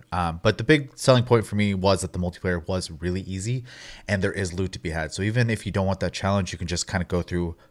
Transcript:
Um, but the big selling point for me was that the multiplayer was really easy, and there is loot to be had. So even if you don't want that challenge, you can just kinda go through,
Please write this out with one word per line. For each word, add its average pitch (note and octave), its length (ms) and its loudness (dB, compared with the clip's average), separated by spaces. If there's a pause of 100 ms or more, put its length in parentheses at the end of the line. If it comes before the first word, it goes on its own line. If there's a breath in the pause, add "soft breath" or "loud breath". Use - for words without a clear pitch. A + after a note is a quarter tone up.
(120)
Um, E2+ 300 0
but G#2+ 160 4
the A#2 60 -4
big C#3+ 320 4
selling B2+ 280 6
point A#2 220 4
for G#2 100 -6
me G#2 180 2
was F#2+ 280 4
that F2+ 100 -6
the F#2 80 -4
multiplayer F2 480 -2
was F#2 220 -2
really F2 320 -4
easy, F#2+ 420 -4 (420 loud breath)
and G2 160 0
there G2 100 2
is F#2 200 -4
loot F2+ 200 -2
to - 60 -10
be F2 120 -6
had. D#2+ 220 -4
So F#2+ 100 -4
even A2+ 280 2
if A2 160 -2
you G2 60 -4
don't F#2+ 140 2
want F#2+ 140 -2
that F2+ 120 -2
challenge, G2 400 0
you F2+ 60 -8
can F2 100 -6
just F2 180 -2
kinda F2+ 200 -2
go F2 160 0
through, E2+ 340 -4 (140 soft breath)